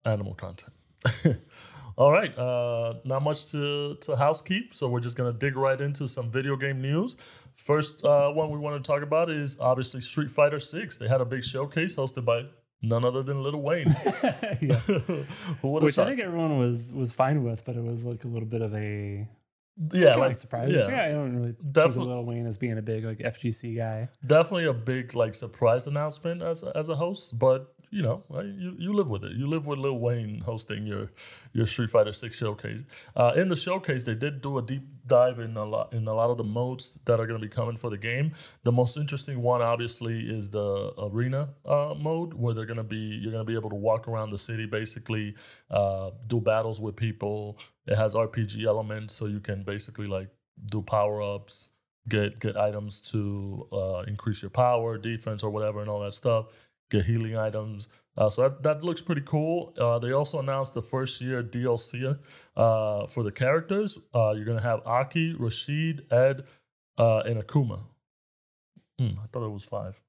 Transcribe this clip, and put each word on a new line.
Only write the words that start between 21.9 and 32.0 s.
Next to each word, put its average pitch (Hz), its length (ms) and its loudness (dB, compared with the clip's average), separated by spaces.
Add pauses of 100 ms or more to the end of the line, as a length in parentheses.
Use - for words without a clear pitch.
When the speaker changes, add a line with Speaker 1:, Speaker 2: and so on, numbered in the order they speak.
Speaker 2:
Lil 123 180 -4
Wayne 117 220 -4
as 104 120 -4
being 113 200 -2
a 110 40 -4
big, 110 220 -4
like, 110 180 -6
F 113 180 -4
G 117 100 0
C 113 240 -6
guy. 113 340 -4 (160)
Speaker 1:
Definitely 165 420 4
a 143 60 2
big, 123 440 -4
like, 110 180 2
surprise 120 540 2
announcement 165 540 -4
as 165 200 -4
a, - 140 -4
as 156 120 0
a 160 60 0
host, 170 420 -4
but, 131 380 4 (180)
you 208 100 0
know, 101 200 0 (100)
uh, - 100 -6
you, 185 360 -8
you 180 140 -4
live 196 180 2
with 98 140 -2
it. 92 80 -8
You 135 160 -2
live 151 180 -2
with 143 140 -2
Lil 135 180 0
Wayne 113 480 -2
hosting 110 400 -6
your, 101 240 -6 (420)
your 113 140 2
Street 110 240 -2
Fighter 107 220 6